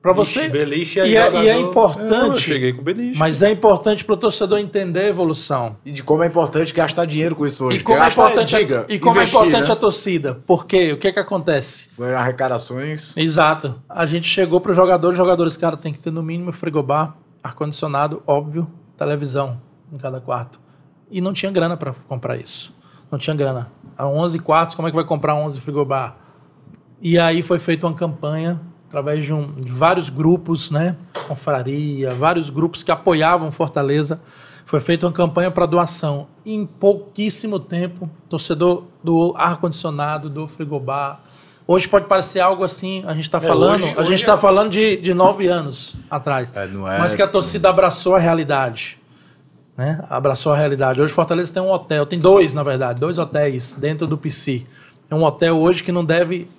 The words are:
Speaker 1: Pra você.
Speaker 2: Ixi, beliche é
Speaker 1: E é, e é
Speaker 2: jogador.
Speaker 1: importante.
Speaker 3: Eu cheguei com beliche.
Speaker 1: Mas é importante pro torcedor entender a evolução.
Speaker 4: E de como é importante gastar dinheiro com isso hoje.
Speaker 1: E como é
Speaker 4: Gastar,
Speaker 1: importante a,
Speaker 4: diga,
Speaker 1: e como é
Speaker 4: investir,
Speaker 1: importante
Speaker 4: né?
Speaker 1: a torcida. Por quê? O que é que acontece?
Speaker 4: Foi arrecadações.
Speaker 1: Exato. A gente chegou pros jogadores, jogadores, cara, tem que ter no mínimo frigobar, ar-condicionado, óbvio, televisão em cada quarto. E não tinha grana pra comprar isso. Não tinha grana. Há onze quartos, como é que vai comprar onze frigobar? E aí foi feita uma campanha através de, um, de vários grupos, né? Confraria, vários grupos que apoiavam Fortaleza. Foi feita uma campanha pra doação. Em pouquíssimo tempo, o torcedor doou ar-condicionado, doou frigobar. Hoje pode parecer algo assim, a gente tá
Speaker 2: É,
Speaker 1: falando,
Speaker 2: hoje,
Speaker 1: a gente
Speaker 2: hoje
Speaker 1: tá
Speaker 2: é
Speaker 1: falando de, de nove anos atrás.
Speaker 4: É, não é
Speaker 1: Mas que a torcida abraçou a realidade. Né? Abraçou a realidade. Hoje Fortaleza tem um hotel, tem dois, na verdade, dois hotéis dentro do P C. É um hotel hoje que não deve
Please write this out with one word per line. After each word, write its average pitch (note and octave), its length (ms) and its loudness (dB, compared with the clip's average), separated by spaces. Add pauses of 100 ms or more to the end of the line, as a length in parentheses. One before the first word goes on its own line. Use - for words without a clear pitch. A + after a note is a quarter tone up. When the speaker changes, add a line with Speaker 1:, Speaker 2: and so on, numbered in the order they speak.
Speaker 1:
Pra F3+ 120 4
você. G#3 260 2
Speaker 2:
Ixi, D#4 100 -2
beliche D3+ 500 -2
é F#3+ 80 4
Speaker 1:
E G#3+ 80 4
é, A3 160 6
e F#3 160 4
é A3 60 6
Speaker 2:
jogador. B3 60 2 (100)
Speaker 1:
importante. A3 600 2
Speaker 3:
Eu - 80 0
cheguei B2+ 340 0
com C3 80 -10
beliche. G#3+ 380 -4
Speaker 1:
Mas D#3+ 240 2
é G#3 80 6
importante G#3+ 520 4
pro G3+ 140 0
torcedor G#3 400 0
entender F#3+ 440 -4
a G#3 80 0
evolução. C#3+ 680 -2 (100)
Speaker 4:
E C#3+ 60 -12
de C#3 100 -10
como D#3 220 2
é - 20 4
importante D#3+ 480 0
gastar E3 320 0
dinheiro D#3 300 -2
com D3 100 -2
isso C3+ 200 -4
hoje. D3+ 120 2
Speaker 1:
E - 60 -6
como A3 160 4
é D#3+ 60 6
Speaker 4:
Gastar, G3 180 4
Speaker 1:
importante A3+ 320 4
a, G#3+ 40 4
Speaker 4:
diga, C3 300 0
Speaker 1:
e G#3 80 -2
como G3 220 4
é - 20 4
Speaker 4:
investir, - 180 4
Speaker 1:
importante A#3+ 280 4
Speaker 4:
né? F3+ 60 4
Speaker 1:
a - 20 4
torcida. D3+ 720 0
Por E3+ 180 4
quê? F3+ 280 4
O C3+ 40 -4
que G3 100 -2
é F#3+ 40 2
que G3+ 80 -2
acontece? D#3+ 760 -2
Speaker 4:
Foi B2+ 200 -4
arrecadações. B2+ 1000 -4
Speaker 1:
Exato. D#3 600 2 (120)
A E3+ 200 -2
gente E3+ 200 -2
chegou F3+ 320 2
pros F#3 160 0
jogadores, F3+ 400 4
jogadores, F3 400 2
cara, D#3 220 -2
tem D3+ 160 -8
que - 60 -14
ter E3 100 -8
no D#3+ 140 -6
mínimo E3+ 280 -8
frigobar, D#3 640 -2 (280)
ar-condicionado, D3+ 840 -6
óbvio, D3+ 420 -2 (300)
televisão C#3+ 640 -4 (320)
em C#3 60 -14
cada C3 200 -10
quarto. B2 400 -10 (520)
E F#3 100 -4
não F#3+ 100 -2
tinha G3 200 -4
grana E3+ 260 0
pra C#3+ 160 -8 (160)
comprar B2 280 -6
isso. - 360 -14 (380)
Não C#3 80 -6
tinha D3+ 160 -4
grana. C3 360 -4 (240)
Há C3+ 120 -6
onze E3 320 -2
quartos, E3 340 2
como E3 140 -6
é D#3+ 40 -2
que D3 40 -8
vai E3 100 0
comprar D3+ 300 0
onze D3 260 -6
frigobar? C3+ 560 -4 (840)
E E3+ 200 2
aí E3 240 2
foi E3+ 160 0
feita E3+ 260 -2
uma E3 80 0
campanha D#3+ 680 -4 (280)
através D3 360 -4
de, C#3+ 100 -4
um, D3 200 -2
de C3 180 -10
vários D#3+ 380 0
grupos, E3 600 0
né? E3 280 -2 (280)
Confraria, C#3 880 -4
vários D#3 360 0
grupos D#3+ 340 -2
que - 80 0
apoiavam D#3+ 580 2
Fortaleza. D3+ 720 -2 (460)
Foi D3 160 -2
feita E3+ 260 0
uma E3 60 -2
campanha F3 360 2
pra F3 160 2
doação. D#3+ 600 -2 (180)
Em G#3+ 200 -4
pouquíssimo G3+ 920 -2
tempo, F3 480 -6 (200)
o - 40 -20
torcedor E3+ 540 0 (180)
doou E3 360 2
ar-condicionado, D#3 920 -4
doou D3+ 160 -8
frigobar. C#3+ 760 -8 (440)
Hoje F3+ 220 2
pode G3+ 180 4
parecer F#3+ 360 0
algo F#3 240 2
assim, F#3 420 -6
a D#3+ 60 -6
gente D#3 160 -6
tá E3+ 80 0
Speaker 2:
É, D#3 40 0
Speaker 1:
falando, E3+ 420 4
Speaker 2:
hoje, D3+ 140 -4
Speaker 1:
a D#3 60 0
gente F#3 100 2
Speaker 2:
hoje G#3+ 120 0
Speaker 1:
tá G#3+ 80 6
Speaker 2:
é F#3+ 40 6
Speaker 1:
falando G3+ 320 4
de, G#3 280 2
de F3+ 160 -2
nove F#3 340 4
anos D#3 480 -4 (140)
atrás. C3+ 440 -4
Speaker 4:
É, G2 140 -6
não G2 180 -10
é F#2+ 140 -2
Speaker 1:
Mas F3 160 0
que G3+ 60 0
a F#3+ 80 4
torcida F#3+ 400 2
abraçou F3+ 440 2
a F#3 60 6
realidade. C#3+ 800 -2 (800)
Né? D3+ 320 -4
Abraçou C3+ 420 -2
a D3 60 2
realidade. C#3 440 0
Hoje D3+ 120 2
Fortaleza E3+ 400 0
tem F#3 100 -2
um F#3+ 80 0
hotel, D#3 340 -2
tem E3+ 140 -6
dois, F3 340 6
na D3 80 -4
verdade, C3 380 -2
dois D#3+ 180 -2
hotéis D3 640 -2
dentro D3+ 260 -2
do D3+ 120 -4
P D3+ 120 -8
C. B2 340 -6 (460)
É D#3 60 -4
um D#3+ 80 2
hotel E3 340 2
hoje E3+ 240 4
que F3+ 120 -6
não F3 100 0
deve E3+ 560 0